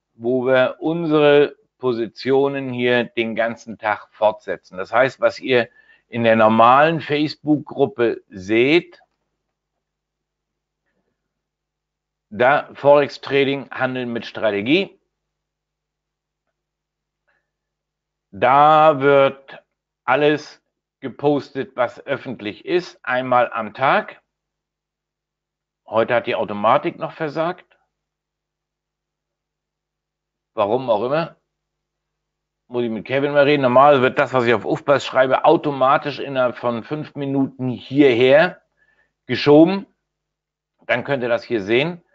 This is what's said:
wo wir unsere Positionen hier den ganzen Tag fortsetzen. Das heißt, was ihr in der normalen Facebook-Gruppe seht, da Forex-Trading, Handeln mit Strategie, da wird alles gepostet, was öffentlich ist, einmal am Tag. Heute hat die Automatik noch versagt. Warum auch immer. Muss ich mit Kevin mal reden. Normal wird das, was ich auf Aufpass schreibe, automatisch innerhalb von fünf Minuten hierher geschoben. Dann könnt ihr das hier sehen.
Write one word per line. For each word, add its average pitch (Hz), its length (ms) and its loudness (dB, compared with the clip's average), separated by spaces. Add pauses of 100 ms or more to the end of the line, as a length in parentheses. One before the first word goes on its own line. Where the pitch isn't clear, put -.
(140)
wo 120 320 -4
wir 127 320 0
unsere 151 760 0 (200)
Positionen 131 960 -4
hier 123 320 0
den 113 320 -6
ganzen 113 400 -6
Tag 104 360 -6
fortsetzen. 104 680 -4
Das 95 160 -8
heißt, 127 260 0
was 117 200 -2
ihr 120 280 0 (400)
in 120 160 -4
der 113 120 4
normalen 123 640 4
Facebook-Gruppe 143 1300 -4
seht, 120 680 0 (3250)
da 123 420 0
Forex-Trading, 139 1000 0
Handeln 127 400 -6
mit 117 140 -8
Strategie, 110 720 -2 (3250)
da 143 680 4
wird 139 640 0 (460)
alles 147 540 -2 (380)
gepostet, 135 760 -6
was - 320 -6
öffentlich 113 580 -10
ist, - 400 -6
einmal 127 480 -2
am 107 220 -10
Tag. 156 480 -4 (1600)
Heute 113 300 -2
hat 117 140 -2
die 117 80 -4
Automatik 107 600 -2
noch 156 140 -12
versagt. 160 640 -10 (2750)
Warum 110 360 -2
auch 104 120 0
immer. 147 320 -4 (1300)
Muss 123 160 -4
ich 117 60 -4
mit 110 140 -10
Kevin 139 280 -4
mal 143 120 4
reden. 143 180 2
Normal 131 400 4
wird 127 160 0
das, 139 140 0
was 127 120 0
ich 120 100 2
auf 101 100 -4
Aufpass 143 400 -2
schreibe, 127 400 0
automatisch 147 760 0
innerhalb 127 380 -4
von 117 280 -6
fünf 151 300 -12
Minuten 135 540 -4
hierher 131 920 2 (640)
geschoben. 160 600 4 (1000)
Dann 117 180 -2
könnt 139 180 -4
ihr 123 60 -4
das 117 160 -2
hier 113 180 -4
sehen. 135 400 -2 (120)